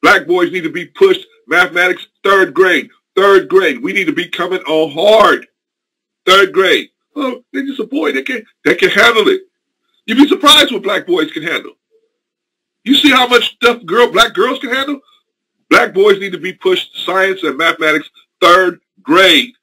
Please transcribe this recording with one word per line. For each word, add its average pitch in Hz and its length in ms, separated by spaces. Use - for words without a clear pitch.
Black 175 240
boys 175 260
need 180 120
to 156 80
be 170 140
pushed. - 400
Mathematics, 180 600
third 196 300
grade. 170 360
Third 190 320
grade. 160 340
We 147 120
need 190 140
to 156 60
be 165 140
coming 175 360
on 156 280
hard. 180 560
Third 190 260
grade. 170 380
Oh, 262 280
they're 269 120
just 277 140
a 214 60
boy. 302 260
They 269 120
can, 233 200
they - 100
can 185 140
handle 220 400
it. - 120
You'd 220 120
be 285 100
surprised 294 460
what 208 100
black 190 240
boys 165 240
can 151 120
handle. 156 300
You 254 120
see 302 160
how 254 160
much 240 280
stuff 240 300
girl, 220 260
black 226 220
girls 240 260
can 240 140
handle? 269 260
Black 202 240
boys 196 260
need 190 140
to 175 40
be 165 160
pushed - 520
science 190 380
and 139 140
mathematics 160 520
third 175 400
grade. 165 600